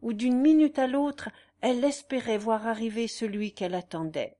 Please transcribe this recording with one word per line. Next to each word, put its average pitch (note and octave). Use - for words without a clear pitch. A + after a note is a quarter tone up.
où A#3
d'une B3
minute D4+
à C4+
l'autre, C#4
elle B3
espérait B3
voir G#3+
arriver A3+
celui G#3
qu'elle F3+
attendait D#3+